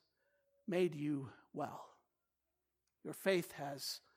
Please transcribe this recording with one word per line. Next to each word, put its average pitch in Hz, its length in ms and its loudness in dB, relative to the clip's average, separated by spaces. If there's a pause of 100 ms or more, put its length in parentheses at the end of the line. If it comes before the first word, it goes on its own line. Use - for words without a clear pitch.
(680)
made 180 260 4
you 147 380 0 (220)
well. 139 360 -6 (1160)
Your 151 100 -6
faith 190 380 2
has 143 480 -6 (160)